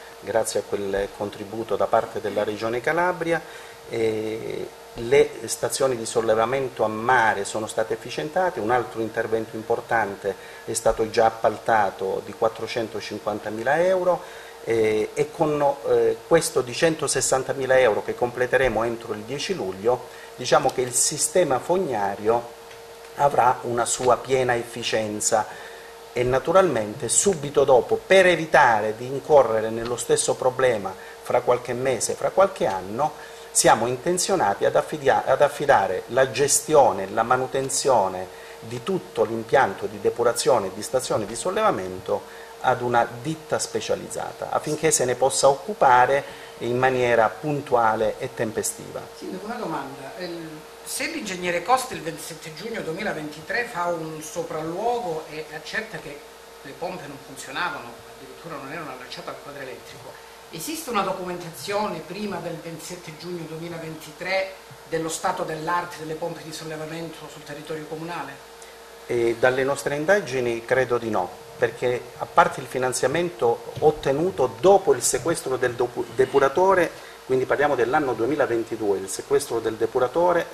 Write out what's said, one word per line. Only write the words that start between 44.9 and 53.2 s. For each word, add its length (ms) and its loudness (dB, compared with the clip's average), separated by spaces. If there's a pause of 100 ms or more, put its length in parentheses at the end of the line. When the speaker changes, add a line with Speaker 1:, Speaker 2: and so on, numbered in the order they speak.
Speaker 1:
se 120 2
ne 120 0
possa 340 4
occupare 720 4 (360)
in 180 -2
maniera 500 4
puntuale 920 0
e 140 -6
tempestiva. 680 -6 (160)
Speaker 2:
Sindaco, 300 -10
una 80 -8
domanda. 600 -8
Ehm, 440 -12 (220)
se 240 -6
l'ingegnere 560 -4
Costa 320 2
il 80 -10
ventisette 500 -10
giugno 280 -8
duemilaventitré 840 -6